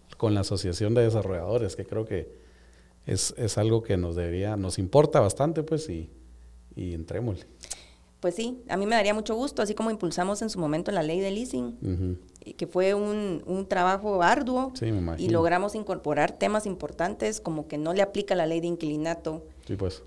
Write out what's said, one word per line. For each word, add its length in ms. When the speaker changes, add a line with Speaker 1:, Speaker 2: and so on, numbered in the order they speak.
Speaker 1:
con 180
la 60
Asociación 540
de 80
Desarrolladores, 720
que 80
creo 220
que 240
es, 320
es 220
algo 240
que 160
nos 180
debería, 400
nos 220
importa 420
bastante, 420
pues, 280
y, 180
y 200
entrémosle. 500
Speaker 2:
Pues 140
sí, 360
a 80
mí 80
me 100
daría 160
mucho 220
gusto, 260
así 140
como 160
impulsamos 500
en 80
su 100
momento 320
la 120
ley 180
de 100
leasing, 520
Speaker 1:
Ujú. 340
Speaker 2:
y 80
que 120
fue 280
un, 520
un 220
trabajo 540
arduo, 520
Speaker 1:
Sí, 120
me 100
Speaker 2:
y 20
Speaker 1:
imagino. 360
Speaker 2:
logramos 400
incorporar 580
temas 320
importantes, 800
como 260
que 80
no 160
le 80
aplica 340
la 120
ley 160
de 60
inquilinato, 760
Speaker 1:
Sí, 80
pues. 300